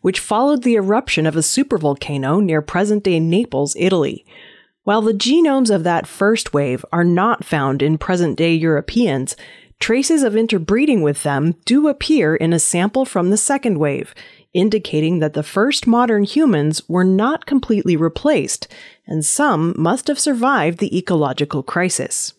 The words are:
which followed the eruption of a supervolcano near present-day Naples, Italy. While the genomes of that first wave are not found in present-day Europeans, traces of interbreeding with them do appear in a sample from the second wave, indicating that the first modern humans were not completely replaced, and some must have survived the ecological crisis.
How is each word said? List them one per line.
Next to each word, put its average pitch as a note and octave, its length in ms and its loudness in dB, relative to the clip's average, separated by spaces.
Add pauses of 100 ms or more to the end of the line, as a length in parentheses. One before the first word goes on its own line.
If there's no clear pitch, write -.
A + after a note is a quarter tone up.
which F#3 200 -2
followed B3+ 420 0
the A#3 120 4
eruption G3 520 0
of D#3 80 -2
a E3 40 2
supervolcano D3 1000 0
near D#3+ 200 2
present-day G3 580 0
Naples, E3 580 0
Italy. F3+ 480 0 (580)
While G#3 180 0
the A3 100 2
genomes C4+ 580 2
of F#3 140 2
that E3+ 240 0
first - 460 0
wave C#3 400 -2
are E3+ 100 2
not F3 400 2
found C3+ 400 -2
in D#3 140 2
present-day E3+ 580 0
Europeans, D#3 800 0 (460)
traces C4+ 420 0
of G#3 120 0
interbreeding A3+ 680 2
with D3 220 0
them D3 400 0
do D4 240 2
appear C#4 480 2
in E3 160 0
a E3 80 2
sample G3+ 460 0
from F3+ 240 -2
the G#3 80 2
second B3 400 -2
wave, C#3+ 360 -4 (400)
indicating F3+ 680 0
that D3+ 120 -2
the D3+ 100 -6
first A#3 460 -2
modern A3+ 380 2
humans E3 640 0
were F3+ 160 2
not G#3 400 0
completely G#3 500 0
replaced, E3 720 -2 (400)
and D#3 160 -4
some F3 540 0
must F3 320 0
have C#4+ 100 -2
survived A#3 600 0
the - 180 -2
ecological D3 680 -2
crisis. - 760 -4